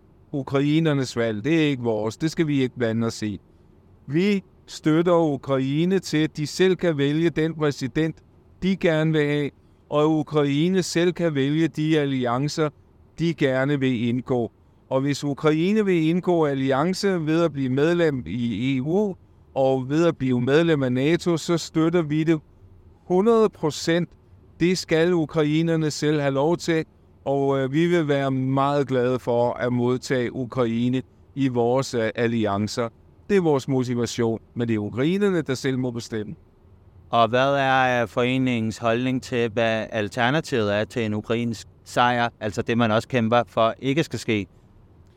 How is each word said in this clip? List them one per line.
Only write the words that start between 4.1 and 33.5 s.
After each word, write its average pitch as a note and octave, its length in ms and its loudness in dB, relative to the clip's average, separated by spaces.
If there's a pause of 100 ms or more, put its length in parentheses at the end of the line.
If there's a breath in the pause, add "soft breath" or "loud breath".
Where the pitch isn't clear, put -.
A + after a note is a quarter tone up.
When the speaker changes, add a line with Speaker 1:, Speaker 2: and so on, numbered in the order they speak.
Speaker 1:
støtter E3+ 460 2
Ukraine D3 840 0
til, - 180 -4
at D3+ 200 -2
de D3 100 -4
selv F#3 280 0
kan E3 220 -2
vælge D3+ 320 0
den D#3 260 -2
præsident, D3+ 600 -2 (480)
de F#3 120 2
gerne D#3+ 360 2
vil D3+ 140 2
have, D3 240 -2 (400)
og D3+ 220 2
Ukraine D#3 720 0
selv E3+ 300 0
kan E3 220 -2
vælge D3 320 0
de D#3 320 0
alliancer, C#3 680 -2 (500)
de E3 140 0
gerne C3+ 460 0
vil B2 280 0
indgå. A#2+ 440 -2 (380)
Og C3+ 120 0
hvis C#3+ 220 -2
Ukraine D#3+ 640 0
vil E3 220 2
indgå E3+ 380 2
alliance D3 800 0
ved D#3+ 180 2
at D#3 100 0
blive C3+ 160 -2
medlem D3+ 560 2
i A#2+ 520 -2
E B2+ 40 -2
U F3+ 340 -2 (400)
og C3+ 340 0
ved D#3+ 160 2
at E3 120 2
blive B2+ 240 0
medlem D3 420 4
af B2+ 80 0
nato, D#3+ 460 0
så E3+ 200 -2
støtter E3 440 0
vi D#3 220 -2
det D#3+ 160 2 (680)
hundrede G#3+ 420 4
procent. E3 600 -2 (500)
Det F3 180 2
skal E3+ 360 2
ukrainerne D#3 800 0
selv D3+ 300 0
have C#3 120 0
lov D3+ 240 2
til, D#3+ 280 -2 (400)
og, C#3 340 0
øh, C3+ 140 -2
vi E3 140 4
vil E3+ 200 2
være C#3 240 0
meget C3+ 560 0
glade B2+ 320 0
for A#2+ 340 0
at B2 200 -4
modtage B2 600 0
Ukraine B2 680 -2 (340)
i C#3 120 0
vores, B2 460 0
øh, A2+ 220 0
alliancer. A2+ 760 -2 (400)
Det G3+ 80 4
er F#3 40 4
vores D3 260 0